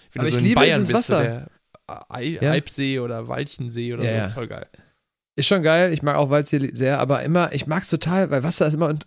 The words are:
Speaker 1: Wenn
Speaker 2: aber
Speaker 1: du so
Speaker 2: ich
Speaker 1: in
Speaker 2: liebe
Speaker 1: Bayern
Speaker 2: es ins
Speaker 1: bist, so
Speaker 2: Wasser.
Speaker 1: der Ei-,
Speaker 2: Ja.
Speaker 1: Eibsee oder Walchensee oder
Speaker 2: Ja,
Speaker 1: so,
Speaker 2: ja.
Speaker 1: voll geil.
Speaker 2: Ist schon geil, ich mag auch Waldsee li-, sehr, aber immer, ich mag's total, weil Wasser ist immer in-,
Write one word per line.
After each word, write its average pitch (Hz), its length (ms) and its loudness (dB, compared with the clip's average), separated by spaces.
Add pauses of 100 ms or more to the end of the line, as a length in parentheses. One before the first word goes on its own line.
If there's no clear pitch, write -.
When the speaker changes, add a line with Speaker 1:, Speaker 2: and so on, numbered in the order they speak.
(140)
Speaker 1:
Wenn 123 80 -8
Speaker 2:
aber 127 80 0
Speaker 1:
du - 20 0
so 123 60 2
Speaker 2:
ich - 20 -
Speaker 1:
in 123 100 2
Speaker 2:
liebe 233 120 4
Speaker 1:
Bayern 165 200 4
Speaker 2:
es 180 80 0
ins - 80 2
Speaker 1:
bist, 240 100 2
so 214 80 2
Speaker 2:
Wasser. 147 80 2
Speaker 1:
der 120 240 -4 (640)
Ei-, 143 320 -8
Speaker 2:
Ja. 139 100 2
Speaker 1:
Eibsee 135 480 -2
oder 117 280 -6
Walchensee 120 680 -6
oder 120 100 -4
Speaker 2:
Ja, 117 60 0
Speaker 1:
so, 110 60 0
Speaker 2:
ja. 104 140 -2
Speaker 1:
voll 113 180 -8
geil. - 200 -14 (720)
Speaker 2:
Ist 139 100 2
schon 190 160 4
geil, 165 300 4
ich 151 100 -2
mag 147 140 2
auch 143 120 2
Waldsee 147 280 2
li-, 135 180 -2
sehr, 131 240 0
aber 131 240 0
immer, 170 300 2
ich 131 140 -4
mag's 165 220 -2
total, 175 420 0
weil 135 120 0
Wasser 165 240 2
ist 151 60 0
immer 151 160 0
in-, 151 180 -4